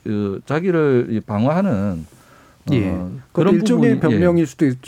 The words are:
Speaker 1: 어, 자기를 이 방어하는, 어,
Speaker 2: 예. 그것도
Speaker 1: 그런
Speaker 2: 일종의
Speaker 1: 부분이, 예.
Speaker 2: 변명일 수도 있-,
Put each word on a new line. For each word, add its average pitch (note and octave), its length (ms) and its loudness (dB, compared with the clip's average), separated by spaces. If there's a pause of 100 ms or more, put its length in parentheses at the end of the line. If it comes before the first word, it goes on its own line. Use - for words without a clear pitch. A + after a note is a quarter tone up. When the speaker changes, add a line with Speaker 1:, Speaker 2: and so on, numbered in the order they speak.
Speaker 1:
어, G#2 400 -4
자기를 D3+ 640 0
이 A2 100 -4
방어하는, G#2 840 -2 (640)
어, D3+ 60 0
Speaker 2:
예. G2+ 160 0
그것도 F#2 300 -8 (120)
Speaker 1:
그런 F3 220 2
Speaker 2:
일종의 A3 400 2
Speaker 1:
부분이, C3+ 200 2
예. G#2 40 2
Speaker 2:
변명일 E3+ 280 2
수도 - 200 -2
있-, B2+ 100 0 (120)